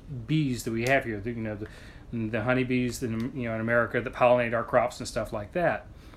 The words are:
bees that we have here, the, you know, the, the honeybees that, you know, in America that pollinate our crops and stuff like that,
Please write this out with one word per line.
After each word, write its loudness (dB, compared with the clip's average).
bees 0
that -4
we -2
have 4
here, -4
the, -4
you -6
know, -4
the, -8
the -2
honeybees 2
that, -2
you -4
know, -2
in -2
America 2
that -6
pollinate 6
our 2
crops 2
and -6
stuff -4
like -6
that, 0